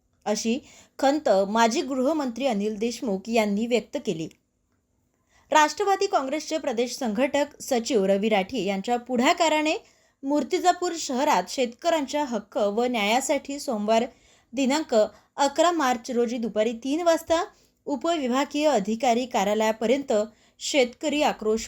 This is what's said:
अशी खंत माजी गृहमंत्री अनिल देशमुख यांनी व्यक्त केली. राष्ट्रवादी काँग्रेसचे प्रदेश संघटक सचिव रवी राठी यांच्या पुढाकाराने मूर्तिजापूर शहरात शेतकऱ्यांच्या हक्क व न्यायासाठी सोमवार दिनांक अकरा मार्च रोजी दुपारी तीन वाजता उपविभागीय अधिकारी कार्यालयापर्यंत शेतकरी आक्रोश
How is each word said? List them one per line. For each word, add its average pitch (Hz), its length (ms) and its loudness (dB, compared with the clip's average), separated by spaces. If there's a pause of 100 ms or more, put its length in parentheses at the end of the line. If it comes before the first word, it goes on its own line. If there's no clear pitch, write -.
(260)
अशी 220 320 -2 (400)
खंत 285 300 2 (200)
माजी 233 340 2
गृहमंत्री 262 640 -2
अनिल 214 320 -2
देशमुख 226 500 -4
यांनी 214 380 0
व्यक्त 233 400 -2
केली. 165 220 -6 (1200)
राष्ट्रवादी 381 540 2
काँग्रेसचे 311 520 -2
प्रदेश 247 380 -4
संघटक 277 640 -2
सचिव 226 440 0
रवी 196 240 2
राठी 208 360 0
यांच्या 196 320 -2
पुढाकाराने 302 760 2 (500)
मूर्तिजापूर 349 760 0
शहरात 254 500 0
शेतकऱ्यांच्या 294 760 -2
हक्क 240 320 -6
व 214 280 0
न्यायासाठी 254 760 0
सोमवार 226 440 0 (480)
दिनांक 277 420 0
अकरा 277 760 2
मार्च 254 400 -2
रोजी 240 280 0
दुपारी 220 340 -2 (120)
तीन 294 180 -2
वाजता 330 400 2 (440)
उपविभागीय 285 800 0
अधिकारी 233 580 2
कार्यालयापर्यंत 220 840 0 (480)
शेतकरी 294 640 0
आक्रोश 214 460 0